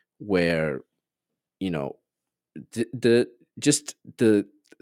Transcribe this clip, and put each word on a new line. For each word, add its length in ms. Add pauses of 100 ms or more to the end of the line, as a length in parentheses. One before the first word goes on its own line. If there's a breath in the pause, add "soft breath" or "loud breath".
(180)
where, 640 (800)
you 100
know, 260 (760)
the, 200
the, 360 (320)
just 340 (240)
the, 280 (360)